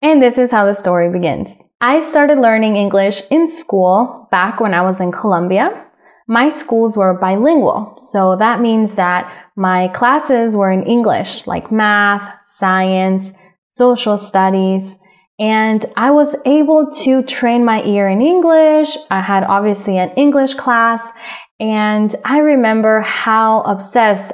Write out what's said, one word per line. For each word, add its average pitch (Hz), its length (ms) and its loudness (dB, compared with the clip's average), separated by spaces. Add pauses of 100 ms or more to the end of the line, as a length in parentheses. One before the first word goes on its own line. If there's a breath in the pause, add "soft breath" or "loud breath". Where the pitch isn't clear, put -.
And 302 220 4
this 247 160 2
is 247 120 2
how 220 140 2
the 202 80 2
story 180 400 0
begins. 175 380 -4 (320)
I 269 180 2
started 302 380 2
learning 220 380 2
English 196 440 0 (100)
in 320 160 2
school 202 840 0
back 196 280 -2
when 214 140 0
I 175 80 0
was 185 200 -2
in 180 120 -4
Colombia. 190 720 -2 (420 soft breath)
My 233 220 0
schools 226 480 -2
were 190 160 2
bilingual, 208 840 0 (120)
so 190 280 0
that 214 240 0
means 220 320 0
that 180 360 -2 (240 loud breath)
my 185 340 0
classes 240 680 0
were 196 140 0
in 190 140 -2
English, 214 640 -2
like - 240 -8
math, 208 680 0 (220)
science, 190 760 -2 (340 soft breath)
social 240 480 0
studies, 190 800 -2 (460 soft breath)
and 220 460 0 (100)
I 233 140 2
was 294 240 2 (100)
able 294 460 2 (140)
to 262 180 2
train 240 420 -2
my 220 200 0
ear 202 240 0
in 196 120 0
English. 320 760 2 (120)
I 190 120 -4
had 190 240 0
obviously 202 520 -2
an 185 200 -2
English 277 380 2
class, 233 460 0 (600 loud breath)
and 214 520 0 (120)
I 277 140 0
remember 220 640 2
how 220 580 0
obsessed 208 720 -2